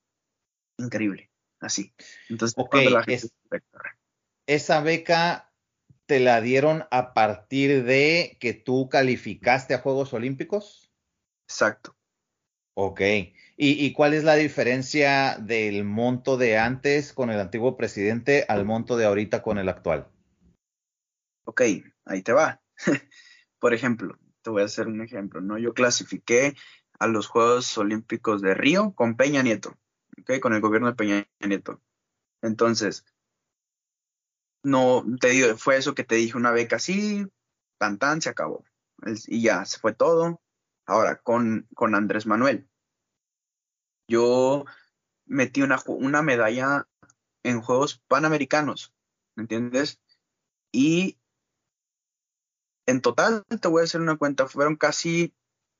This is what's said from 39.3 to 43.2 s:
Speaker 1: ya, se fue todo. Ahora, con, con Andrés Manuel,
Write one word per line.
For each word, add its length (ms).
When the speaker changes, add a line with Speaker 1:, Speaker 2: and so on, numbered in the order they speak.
Speaker 1:
ya, 240
se 140
fue 140
todo. 480
Ahora, 360
con, 540
con 200
Andrés 300
Manuel, 420